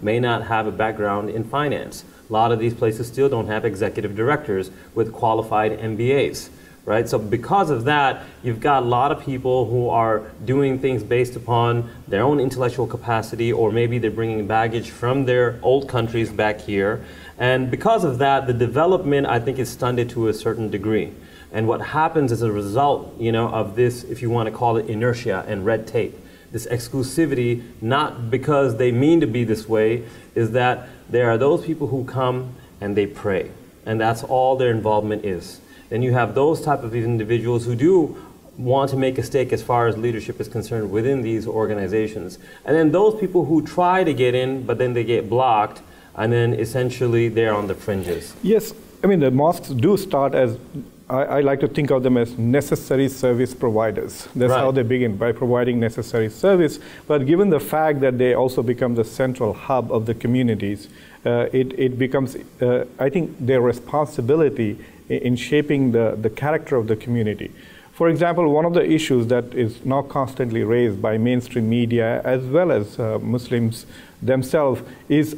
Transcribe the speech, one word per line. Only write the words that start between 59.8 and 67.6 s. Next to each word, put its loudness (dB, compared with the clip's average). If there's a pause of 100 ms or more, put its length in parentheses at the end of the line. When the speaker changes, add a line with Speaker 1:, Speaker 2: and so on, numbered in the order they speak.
Speaker 2:
of 0
the -2
communities, 0 (360)
uh, 2
it, 2
it 2
becomes, 0 (240)
uh, 2 (140)
I 2
think, -2
their 4
responsibility 0 (320)
i-, -2
in 0
shaping 0
the, 2
the 0
character -2
of 0
the 0
community. -4 (440)